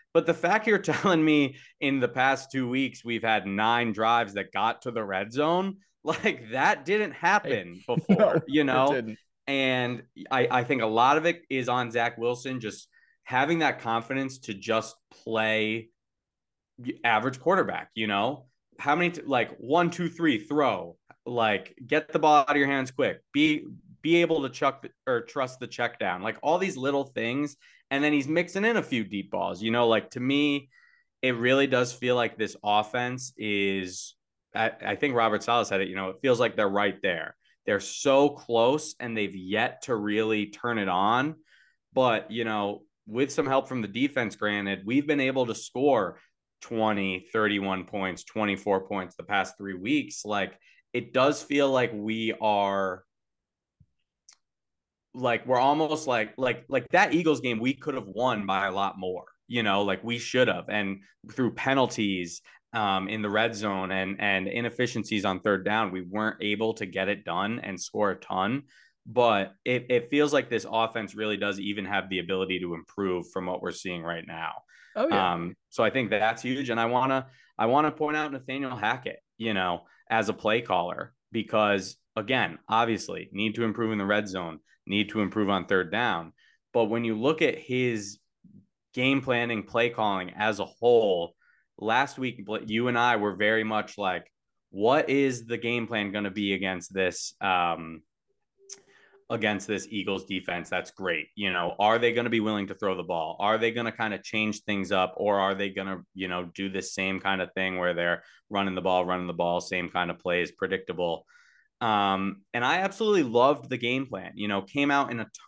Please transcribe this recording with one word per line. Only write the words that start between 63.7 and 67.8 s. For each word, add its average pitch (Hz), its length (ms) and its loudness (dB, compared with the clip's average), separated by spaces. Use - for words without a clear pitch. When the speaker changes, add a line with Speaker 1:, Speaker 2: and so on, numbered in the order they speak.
Speaker 1:
and, 95 280 -2
and 98 280 0
inefficiencies 117 800 -2
on 95 140 0
third 95 260 0
down, 104 260 0
we 92 100 -6
weren't 104 380 -4
able 104 360 -2
to 107 100 -8
get 95 240 -2
it - 160 -6
done 98 340 -2
and 92 220 -8